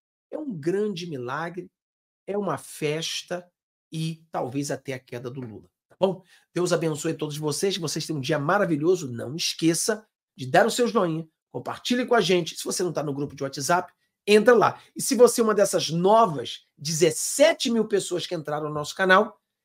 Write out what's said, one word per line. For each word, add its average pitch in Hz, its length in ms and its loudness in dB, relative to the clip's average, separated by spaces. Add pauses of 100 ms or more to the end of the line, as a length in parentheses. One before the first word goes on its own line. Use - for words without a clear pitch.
(300)
é - 80 -10
um 302 120 -8
grande 180 560 -4
milagre, 156 640 -8 (560)
é 196 120 -4
uma 175 180 -2
festa 160 920 -6 (440)
e 160 400 -6
talvez 143 400 -6
até 135 240 -8
a 123 40 -10
queda 123 300 -12
do 131 140 -10
Lula, 107 260 -16 (200)
tá - 120 -20
bom? 190 220 0 (320)
Deus 170 180 0
abençoe 160 400 -2
todos 147 240 -6
vocês, 156 380 -2
que 196 60 -6
vocês 156 260 -6
tenham 160 120 -6
um 131 40 -6
dia 147 160 -2
maravilhoso. 165 720 0
Não 117 260 -8
esqueça 170 680 -2 (280)
de 127 120 -10
dar 165 180 4
o 226 60 2
seu 240 180 0
joinha, 165 400 0 (220)
compartilhe - 560 -4
com 247 80 2
a 233 60 6
gente. 175 360 0
Se - 80 -10
você - 180 -4
não 175 100 -2
tá 147 100 -4
no 147 100 -4
grupo 139 220 -6
de 143 80 -10
WhatsApp, 143 500 -2 (340)
entra 214 280 8
lá. 185 260 4 (160)
E - 60 -8
se - 120 -2
você 240 260 6
é 226 40 4
uma 214 100 2
dessas 180 360 2
novas 175 760 2 (120)
dezessete 170 920 2
mil 220 160 2
pessoas 180 400 -2
que 180 80 -6
entraram 151 340 -6
no 151 60 -8
nosso 147 200 -6
canal, 196 440 4 (260)